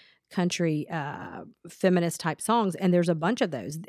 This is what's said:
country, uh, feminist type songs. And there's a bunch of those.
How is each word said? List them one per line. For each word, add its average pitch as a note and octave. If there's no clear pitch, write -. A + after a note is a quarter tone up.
country, E3+
uh, -
feminist F3
type D#3+
songs. G#3+
And F#3
there's F3
a F3
bunch F3
of F#3+
those. C#3+